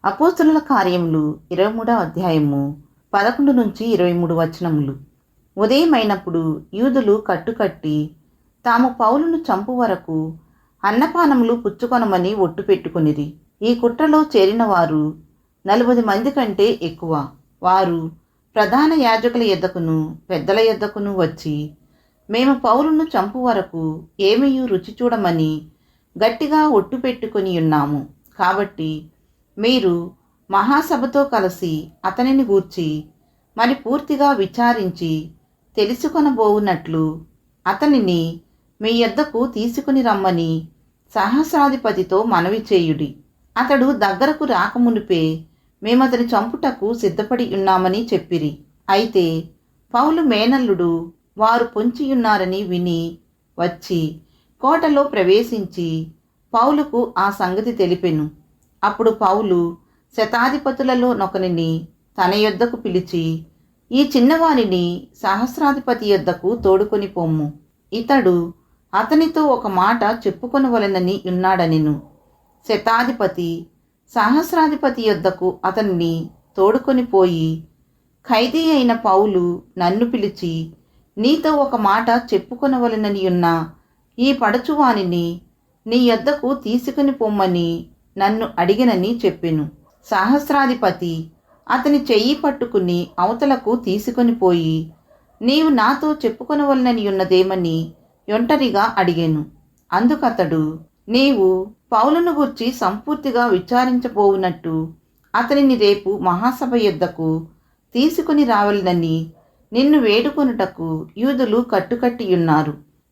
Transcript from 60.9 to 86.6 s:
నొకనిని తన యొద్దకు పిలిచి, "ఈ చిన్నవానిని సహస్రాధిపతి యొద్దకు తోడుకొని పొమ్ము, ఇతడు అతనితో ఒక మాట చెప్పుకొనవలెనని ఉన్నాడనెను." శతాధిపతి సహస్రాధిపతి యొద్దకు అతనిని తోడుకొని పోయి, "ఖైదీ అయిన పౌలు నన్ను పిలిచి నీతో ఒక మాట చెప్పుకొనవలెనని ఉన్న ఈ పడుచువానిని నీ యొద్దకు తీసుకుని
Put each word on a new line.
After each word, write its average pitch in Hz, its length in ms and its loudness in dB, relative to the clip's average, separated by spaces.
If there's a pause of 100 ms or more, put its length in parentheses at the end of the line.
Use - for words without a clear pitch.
నొకనిని 175 760 -2 (360)
తన 190 100 0
యొద్దకు 214 420 0
పిలిచి, 170 680 -4 (480)
"ఈ 277 240 2
చిన్నవానిని 240 920 2 (140)
సహస్రాధిపతి 240 840 -2
యొద్దకు 185 500 0
తోడుకొని 202 500 2
పొమ్ము, 160 460 -2 (400)
ఇతడు 190 600 2 (420)
అతనితో 311 500 2
ఒక 254 220 0
మాట 196 360 0 (240)
చెప్పుకొనవలెనని 202 1000 0
ఉన్నాడనెను." 170 760 0 (680)
శతాధిపతి 208 960 -2 (420)
సహస్రాధిపతి 294 920 0
యొద్దకు 185 640 0
అతనిని 175 640 -2 (260)
తోడుకొని 247 480 2
పోయి, 165 600 2 (640)
"ఖైదీ 254 440 0
అయిన 254 220 4
పౌలు 196 720 0 (160)
నన్ను 196 320 0
పిలిచి 185 600 -4 (480)
నీతో 311 340 2
ఒక 277 240 0
మాట 233 340 2 (240)
చెప్పుకొనవలెనని 220 920 -2
ఉన్న 170 440 0 (480)
ఈ 262 140 2
పడుచువానిని 208 1080 0 (460)
నీ 226 100 -2
యొద్దకు 254 580 2
తీసుకుని 269 580 -2